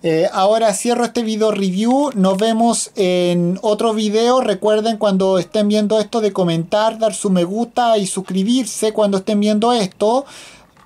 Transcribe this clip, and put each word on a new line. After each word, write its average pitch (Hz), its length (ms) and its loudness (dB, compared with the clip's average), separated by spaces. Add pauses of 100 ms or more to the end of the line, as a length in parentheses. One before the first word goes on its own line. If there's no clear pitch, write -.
eh, 165 280 2
ahora 214 420 2
cierro 240 300 0
este 233 200 -4
video 220 260 0
review. 208 640 0
Nos 190 240 2
vemos 226 560 0
en 180 680 0
otro 214 320 0
video. 220 460 2
Recuerden, 214 560 0
cuando 190 420 2
estén 208 280 -2
viendo 214 320 2
esto, 214 220 -2
de 208 120 0
comentar, 196 680 0
dar 214 140 0
su 202 160 -4
me 185 120 2
gusta 226 560 0
y 196 80 -2
suscribirse 202 880 -2
cuando 202 260 0
estén 208 220 -2
viendo 214 320 2
esto. 226 520 0 (600)